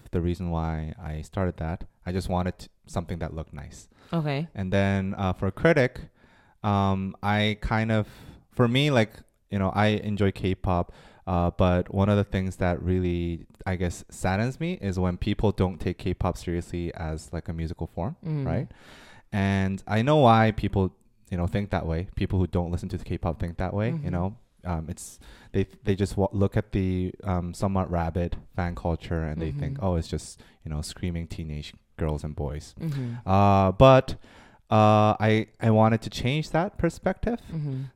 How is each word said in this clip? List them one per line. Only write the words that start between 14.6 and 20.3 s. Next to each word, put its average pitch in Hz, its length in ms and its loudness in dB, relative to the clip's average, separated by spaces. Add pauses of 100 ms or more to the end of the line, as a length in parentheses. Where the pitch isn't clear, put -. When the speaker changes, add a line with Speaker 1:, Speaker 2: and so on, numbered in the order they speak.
Speaker 1:
me 175 200 -6
is 95 180 -4
when 90 200 0
people 101 340 0
don't 92 260 0
take - 200 -4
K-pop 90 400 -4
seriously 85 560 -6
as, 80 400 -8
like, 82 140 -8
a 92 40 -6
musical 80 340 -6
form, 98 380 -6
Speaker 2:
Mm. 147 220 -4
Speaker 1:
right? 143 220 -2 (640)
And 98 540 0
I 107 140 0
know 147 180 4
why 113 340 8